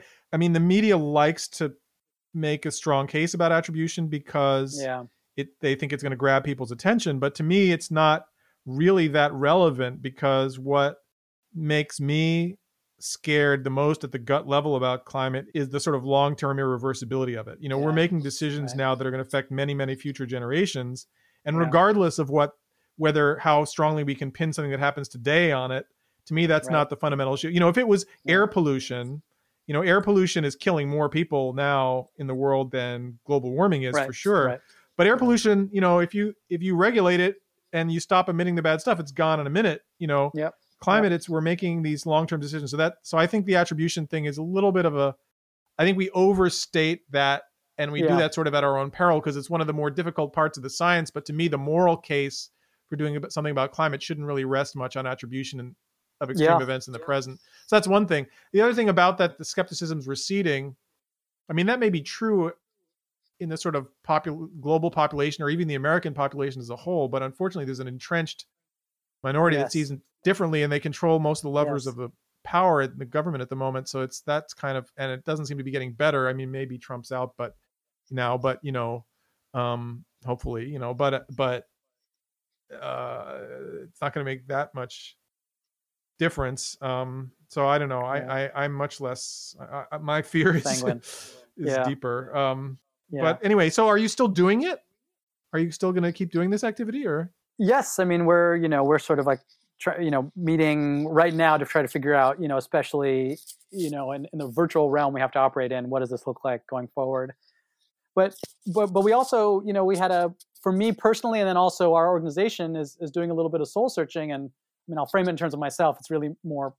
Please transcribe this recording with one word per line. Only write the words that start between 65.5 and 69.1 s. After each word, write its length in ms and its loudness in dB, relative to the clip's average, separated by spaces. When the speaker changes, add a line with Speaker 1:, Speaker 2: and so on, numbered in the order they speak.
Speaker 1:
the 80 -2
American 380 0
population 480 -4
as 80 -12
a 60 -10
whole, 320 -2
but 160 -4
unfortunately, 420 -6
there's 140 -6
an 80 -10
entrenched 580 -6